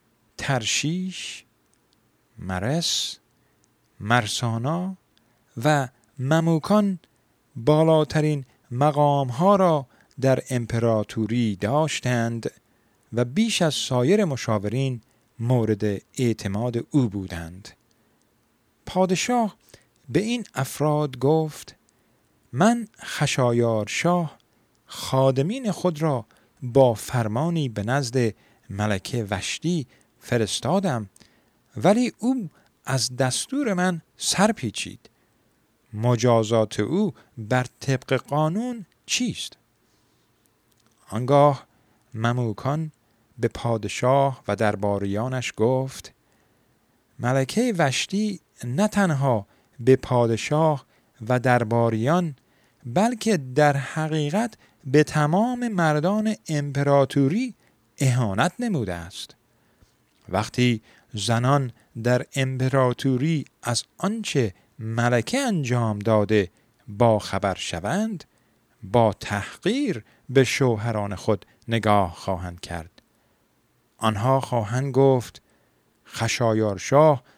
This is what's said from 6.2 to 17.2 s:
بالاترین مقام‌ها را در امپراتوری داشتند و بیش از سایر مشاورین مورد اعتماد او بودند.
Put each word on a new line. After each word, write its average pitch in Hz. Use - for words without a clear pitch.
بالاترین 151
مقام‌ها 143
را 165
در 131
امپراتوری 113
داشتند 117
و 120
بیش 202
از 156
سایر 147
مشاورین 120
مورد 110
اعتماد 117
او 127
بودند. 92